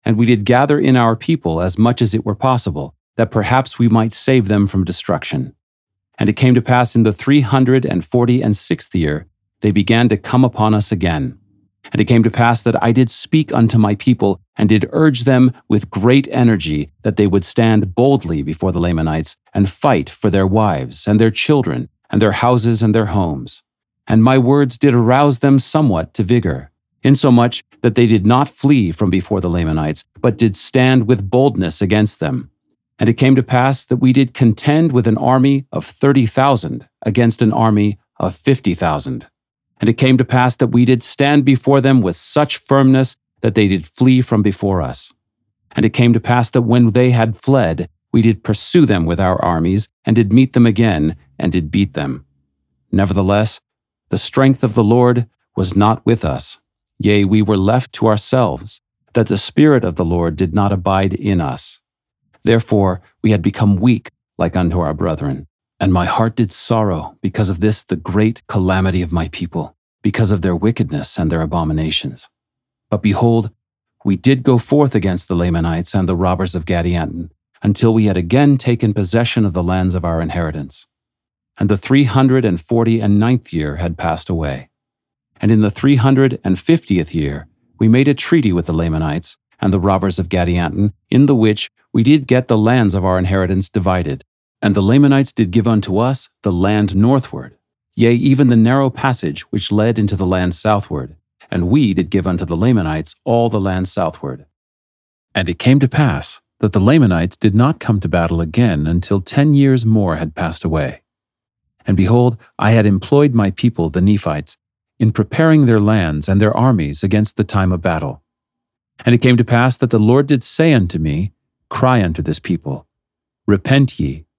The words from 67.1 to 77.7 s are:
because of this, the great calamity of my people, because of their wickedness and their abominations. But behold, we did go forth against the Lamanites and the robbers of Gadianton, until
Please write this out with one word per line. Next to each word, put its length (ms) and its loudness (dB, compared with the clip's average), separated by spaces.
because 280 -2
of 100 -6
this, 240 -2
the 120 -6
great 520 -2
calamity 560 -2
of 80 -6
my 160 -4
people, 480 -10
because 300 0
of 100 -2
their 140 0
wickedness 640 -4
and 120 -2
their 100 -2
abominations. 880 -4
But 140 -4
behold, 480 0
we 100 0
did 260 0
go 160 2
forth 380 0
against 320 -2
the 80 -4
Lamanites 580 -2
and 140 0
the 80 -2
robbers 400 -2
of 100 -6
Gadianton, 640 -4
until 320 2